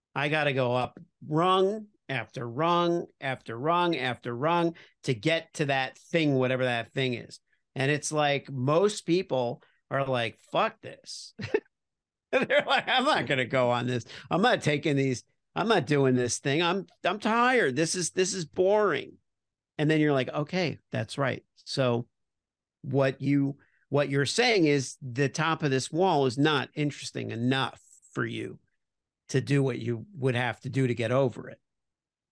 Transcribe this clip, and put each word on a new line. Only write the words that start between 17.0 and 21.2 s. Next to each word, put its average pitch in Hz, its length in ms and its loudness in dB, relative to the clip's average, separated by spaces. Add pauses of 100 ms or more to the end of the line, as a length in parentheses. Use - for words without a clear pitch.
I'm 190 160 -2
tired. 233 560 2
This 160 180 0
is, 180 160 -4
this 185 240 -2
is 180 100 -6
boring." 190 720 2 (640)
And 151 120 2
then 156 100 4
you're 151 120 4
like, 127 200 2
"Okay, 151 460 -2 (140)
that's 117 260 -4
right." 127 240 -2 (220)